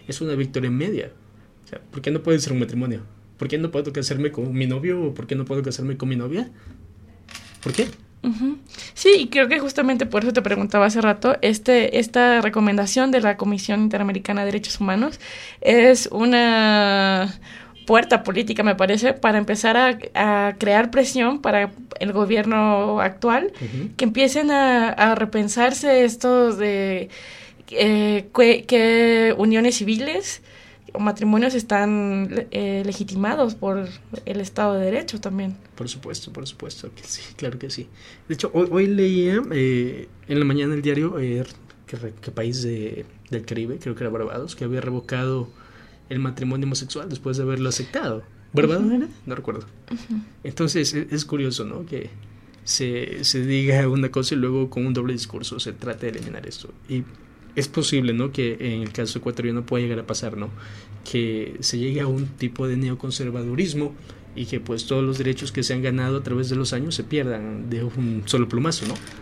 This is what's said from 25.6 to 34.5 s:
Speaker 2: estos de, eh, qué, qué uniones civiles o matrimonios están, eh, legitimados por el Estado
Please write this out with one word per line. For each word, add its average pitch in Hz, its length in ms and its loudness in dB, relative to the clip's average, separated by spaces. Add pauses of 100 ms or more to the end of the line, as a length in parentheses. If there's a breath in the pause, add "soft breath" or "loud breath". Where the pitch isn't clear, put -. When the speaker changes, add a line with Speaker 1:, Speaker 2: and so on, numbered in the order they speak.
Speaker 2:
estos 240 560 4
de, 196 500 0 (640 loud breath)
eh, 208 640 2
qué, 233 320 6
qué 226 680 6
uniones 226 420 4
civiles 262 640 -2 (500 loud breath)
o - 60 -6
matrimonios 214 560 2
están, 202 960 0
eh, 196 340 -2
legitimados 208 720 -2
por 190 340 -4 (340)
el 202 160 -6
Estado 202 360 -2